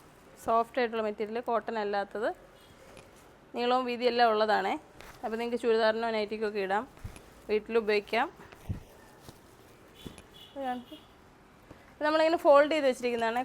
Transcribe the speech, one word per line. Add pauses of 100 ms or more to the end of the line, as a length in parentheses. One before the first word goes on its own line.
(460)
സോഫ്റ്റ്
ആയിട്ടുള്ള
മെറ്റീരിയൽ,
കോട്ടൺ
അല്ലാത്തത്, (1300)
നീളവും
വീതിയെല്ലാം
ഉള്ളതാണേ. (500)
അപ്പോൾ
നിങ്ങൾക്ക്
ചുരിദാറിനോ
നൈറ്റിക്കോ
ഒക്കെ
ഇടാം, (640)
വീട്ടിൽ
ഉപയോഗിക്കാം. (2250)
ഇത്
കാണിക്ക്. (920)
ഇത്
നമ്മളിങ്ങനെ
ഫോൾഡ്
ചെയ്ത്
വെച്ചിരിക്കുന്നതാണ്,